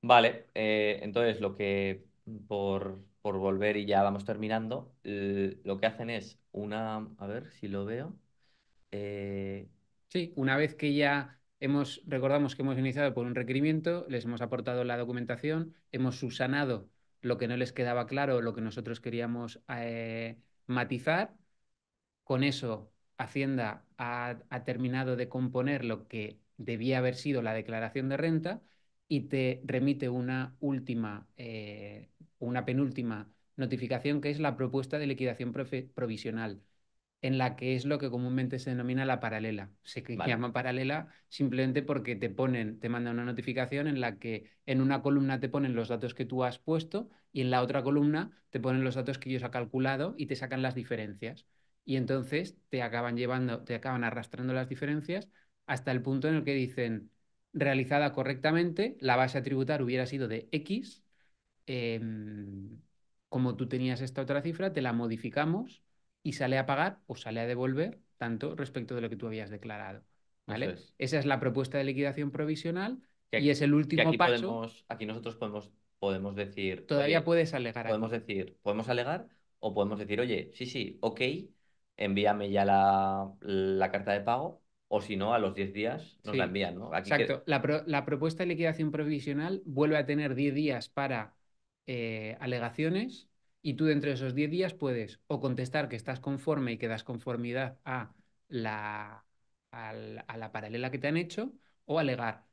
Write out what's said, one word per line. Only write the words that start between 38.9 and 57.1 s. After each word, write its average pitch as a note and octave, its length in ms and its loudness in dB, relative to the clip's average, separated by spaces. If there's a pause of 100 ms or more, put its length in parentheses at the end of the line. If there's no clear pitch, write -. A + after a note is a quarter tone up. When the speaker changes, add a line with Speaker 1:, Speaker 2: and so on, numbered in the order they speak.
Speaker 2:
la B2+ 160 2
paralela. G#2+ 500 -4 (120)
Se - 200 -10
que A2+ 180 -6
Speaker 1:
Vale. - 20 0
Speaker 2:
llama A#2+ 300 0
paralela C3 560 -2 (200)
simplemente C3 540 2
porque B2 340 -2
te G2 140 -2
ponen, A2 500 0
te A#2 80 -4
mandan A#2+ 260 -2
una A#2+ 120 -2
notificación B2+ 600 -2
en C#3 120 0
la A2+ 180 -2
que A2+ 320 -6 (160)
en C3 140 2
una C3+ 220 4
columna C#3 380 4
te C3 100 -2
ponen C3+ 240 0
los A2+ 140 0
datos A#2+ 260 -2
que C3 100 -4
tú B2+ 200 0
has A#2+ 140 -2
puesto D#3+ 520 -2 (220)
y C#3 100 -2
en B2+ 80 2
la B2+ 120 6
otra B2+ 200 2
columna D3 480 4 (200)
te C3 100 -4
ponen C3 240 2
los B2+ 100 0
datos C3 240 -2
que - 120 -10
ellos B2+ 120 -2
han A#2+ 80 -4
calculado C3 680 0
y D3 100 -4
te C3+ 100 -2
sacan C3 260 -2
las B2+ 120 0
diferencias. A2+ 720 -6 (380)
Y C3+ 120 0
entonces C3 600 0 (140)
te B2+ 120 0
acaban A#2+ 340 0
llevando, B2 480 0
te A#2+ 100 -4
acaban B2 300 -2
arrastrando A#2+ 500 -2
las B2+ 140 -2
diferencias D3+ 600 -4 (380)
hasta C3 260 -2
el B2 100 2
punto C3+ 260 2
en D#3 80 4
el D3+ 80 2
que C#3 100 0
dicen, A#2+ 560 -2 (420)